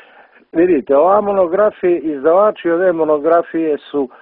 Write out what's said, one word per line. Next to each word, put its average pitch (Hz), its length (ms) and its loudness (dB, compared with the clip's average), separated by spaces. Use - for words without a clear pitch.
Vidite, 160 460 0
ova 190 240 4
monografija, 190 800 0
izdavači 165 680 0
ove 180 220 0
monografije 160 840 -2
su 139 320 -6